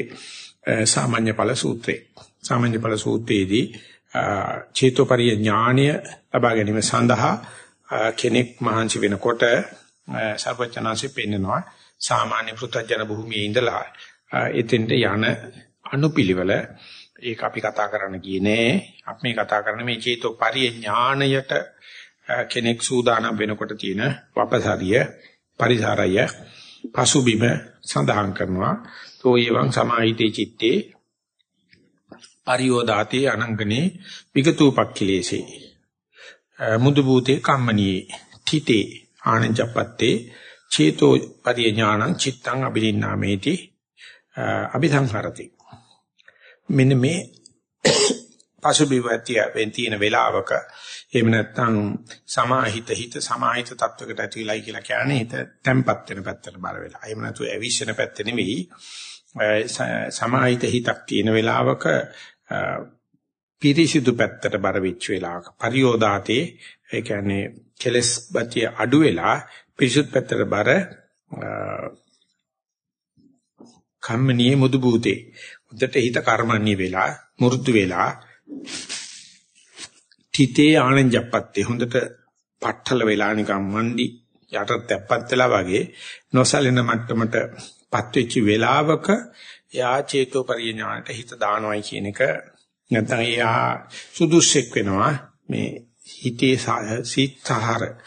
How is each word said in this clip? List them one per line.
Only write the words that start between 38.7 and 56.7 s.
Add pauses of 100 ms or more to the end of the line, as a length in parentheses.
ආනංජපත්තේ (360)
චේතෝ (220)
පරිය
ඥානං
චිත්තං
අබිනින්නාමේති, (800)
අ, (260)
අපිසංහරති." (1200)
මෙන්න
මේ (640)
<coughs> (680)
පසුබිම
ඇති (160)
වෙන්
තියෙන
වෙලාවක, (560)
එහෙම
නැත්නම් (180)
සමාහිත
හිත
සමාහිත
තත්වයකට
ඇති
වෙලයි
කියලා
කියන්නේ
හිත (260)
තැම්පත්
වෙන
පැත්තට
බර